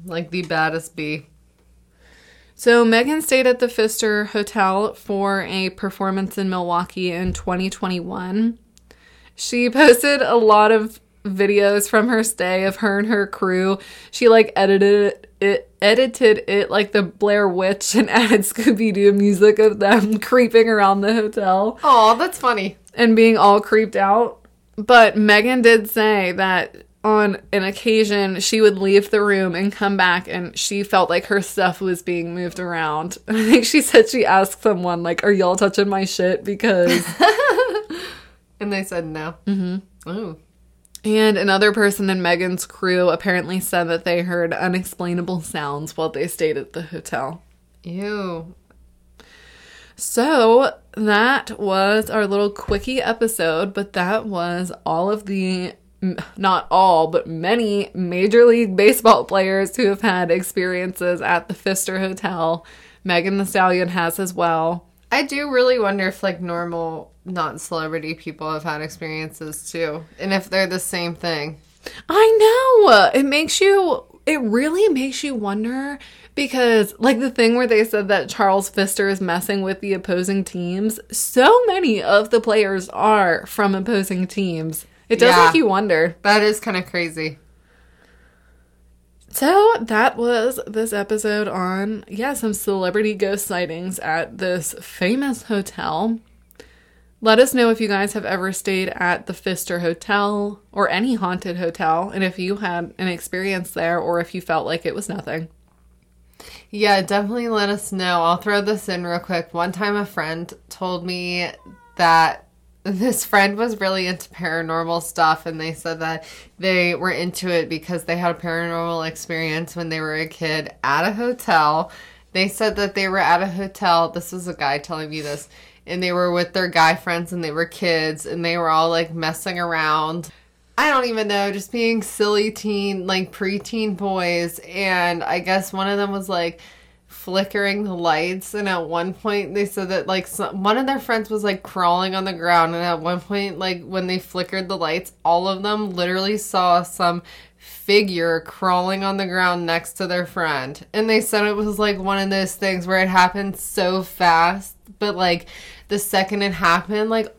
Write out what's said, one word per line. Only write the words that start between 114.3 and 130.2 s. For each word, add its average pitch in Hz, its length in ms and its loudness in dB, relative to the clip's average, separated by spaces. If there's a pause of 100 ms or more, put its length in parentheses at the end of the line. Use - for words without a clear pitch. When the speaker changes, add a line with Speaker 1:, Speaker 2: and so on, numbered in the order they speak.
Speaker 1:
stuff, 160 460 0
and 160 120 -8
they 160 140 -6
said 160 280 -8
that 160 220 -6 (360)
they 180 340 2
were 175 180 -4
into 175 380 -4
it 170 180 0
because 165 360 -6
they 170 120 -4
had 175 200 -2
a 170 40 -14
paranormal 170 680 -4
experience 160 680 -8
when 170 140 -8
they 160 100 -6
were 156 160 -6
a 156 120 -6
kid 156 440 -6 (120)
at 147 240 0
a 220 60 -2
hotel. 170 800 0 (420)
They 190 140 0
said 214 280 -2
that 202 180 -2
they 196 140 -2
were 190 100 -2
at 175 240 2
a 196 60 -2
hotel. 180 640 0
This 175 220 -10
was 180 160 -12
a 175 60 -8
guy 143 240 -4
telling 156 320 -10
me 156 120 -10
this. 147 280 -10 (360)
And 180 180 -8
they 180 80 -2
were 180 220 0
with 175 200 -2
their 185 140 -2
guy 165 280 4
friends, 170 380 -6
and 175 100 -6
they 151 80 -6
were 160 140 -4
kids, 160 600 -4
and 170 180 -8
they 170 140 -2
were 165 120 0
all, 160 200 2
like, 165 240 -2
messing 165 440 -6
around. 160 720 -2 (480)